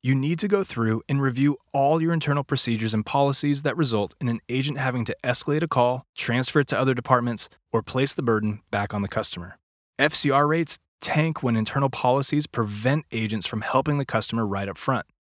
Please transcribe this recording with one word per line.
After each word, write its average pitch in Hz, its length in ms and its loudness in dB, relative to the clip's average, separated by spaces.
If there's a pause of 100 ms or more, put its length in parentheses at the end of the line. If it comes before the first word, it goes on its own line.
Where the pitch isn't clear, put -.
You 131 100 2
need 147 240 0
to 208 80 -2
go 196 160 2
through 113 460 0
and 139 120 0
review 139 360 2 (160)
all 143 280 2
your 165 120 2
internal 143 320 0
procedures 113 500 0
and 107 100 0
policies 139 580 0
that 135 140 -2
result 113 440 0
in 123 80 -2
an 113 100 -2 (100)
agent 135 300 -2
having 127 280 -2
to - 180 -6
escalate 143 400 0
a - 20 -6
call, 127 480 2
transfer 127 460 0
it 139 80 0
to 110 100 0
other 131 160 2
departments, 120 540 0 (240)
or 113 100 2
place 135 320 -2
the - 80 -4
burden 107 380 2 (100)
back 104 240 -2
on 101 80 -2
the 98 60 -4
customer. 90 500 -6 (400)
F 151 160 4
C - 160 2
R 143 160 4
rates 160 320 0 (220)
tank 156 420 0
when 117 140 2
internal 131 340 0
policies 139 560 0
prevent 113 640 -2
agents 110 360 -4
from 110 160 -4
helping 143 360 0
the 139 60 -2
customer 113 420 -2
right 98 220 -4
up 92 100 -10
front. 123 280 -2 (300)